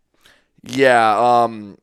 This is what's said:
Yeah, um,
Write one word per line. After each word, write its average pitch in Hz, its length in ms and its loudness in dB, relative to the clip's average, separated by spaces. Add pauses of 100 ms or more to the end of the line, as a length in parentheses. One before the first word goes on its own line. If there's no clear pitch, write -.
(600)
Yeah, 123 560 0
um, 113 640 -2